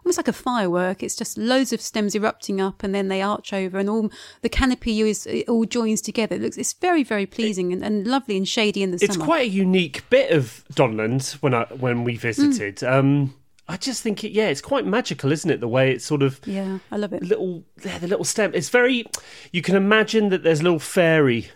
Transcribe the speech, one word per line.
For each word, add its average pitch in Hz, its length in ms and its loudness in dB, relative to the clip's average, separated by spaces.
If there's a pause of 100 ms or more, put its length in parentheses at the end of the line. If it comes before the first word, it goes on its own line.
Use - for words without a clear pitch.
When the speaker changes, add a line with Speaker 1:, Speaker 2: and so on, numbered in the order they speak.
Speaker 1:
almost 359 140 2
like 311 80 -4
a 226 60 2
firework. 185 680 -2
It's - 140 -6
just - 240 -8
loads 247 340 0
of 214 80 -4
stems 208 320 -2
erupting 202 480 -2
up, 190 220 -4
and 196 100 -2
then 196 140 -2
they 190 160 -2
arch 208 300 -4
over, 190 260 -4
and 196 100 0
all 214 220 0 (320)
the 233 60 0
canopy 247 520 0
is, 214 240 0
it - 240 -6
all 226 160 2
joins 220 360 0
together. 214 340 -4
It 202 80 -4
looks, 247 140 -4
it's - 160 -6
very, 349 300 2
very 202 220 -2
pleasing 190 480 -2
and, 185 100 -4
and 208 220 -2
lovely 247 320 -2
and 190 100 -2
shady 208 360 0
in 185 80 -2
the 175 100 -4
Speaker 2:
It's 202 140 2
Speaker 1:
summer. 160 100 -2
Speaker 2:
quite 320 220 2
a - 20 -2
unique 185 600 0
bit 262 200 6
of 139 320 0 (120)
Donland 120 560 0 (100)
when 131 140 2
I, 117 80 2 (160)
when 120 240 0
we 120 120 -2
visited. 117 640 0
Speaker 1:
Mm. 127 160 -2
Speaker 2:
Um, 139 400 4 (340)
I 170 100 -10
just - 260 -6
think 220 200 -4
it, 208 100 -8
yeah, 208 160 2
it's - 120 -2
quite - 240 -2
magical, 185 460 -2
isn't 160 180 -2
it? 117 120 0
The 120 60 -2
way 131 240 4
it's - 140 -4
sort 147 160 0
of 135 240 0
Speaker 1:
Yeah, 190 320 -6 (140)
I 208 60 -6
love 208 140 -4
it. 247 120 -8
Speaker 2:
little, 180 400 -4 (200)
yeah, 175 140 -10
the 170 100 -8
little 175 160 0
stem. 214 300 0
It's 160 160 -2
very, 247 380 2 (440)
you 175 120 -2
can 185 120 2
imagine 214 540 4
that 185 140 0
there's 160 160 4
a 160 40 -2
little 175 160 4
fairy 151 760 4